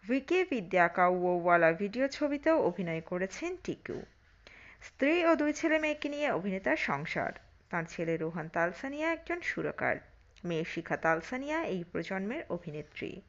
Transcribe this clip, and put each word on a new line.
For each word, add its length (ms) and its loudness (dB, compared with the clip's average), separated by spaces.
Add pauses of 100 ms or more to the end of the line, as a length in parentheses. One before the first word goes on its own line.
ভিকে 400 2
বিদ্যা 440 2
কা 200 4
ও 300 2
ওয়ালা 340 6
ভিডিও 360 0
ছবিতেও 540 2
অভিনয় 380 0
করেছেন 560 -4
টিকু। 420 -8 (840)
স্ত্রী 320 2 (100)
ও 100 6
দুই 180 2
ছেলে 260 2
মেয়েকে 300 -2
নিয়ে 220 -2
অভিনেতার 460 0
সংসার। 560 -2 (360)
তার 200 -2
ছেলে 280 -2
রোহান 320 -4
তালসানিয়া 640 -2
একজন 280 -6
সুরকার, 560 -2 (480)
মেয়ে 200 -2
শিখা 320 -6
তালসানিয়া 680 -2
এই 200 -4
প্রজন্মের 680 -6
অভিনেত্রী। 600 -8 (180)